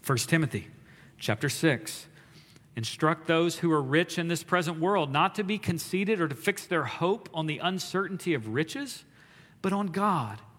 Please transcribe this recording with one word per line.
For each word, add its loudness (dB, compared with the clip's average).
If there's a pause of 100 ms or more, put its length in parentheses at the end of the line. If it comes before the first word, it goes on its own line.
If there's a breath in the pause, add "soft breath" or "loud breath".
First 0
Timothy 0 (500 loud breath)
chapter 0
six. 0 (680 loud breath)
"Instruct 0
those 4
who 2
are 4
rich 2
in -2
this -2
present 0
world 2
not 2
to -2
be -2
conceited 0
or 0
to -6
fix -2
their 0
hope -2
on -4
the -2
uncertainty -2
of -2
riches, -4 (580 loud breath)
but 0
on -2
God 0 (200)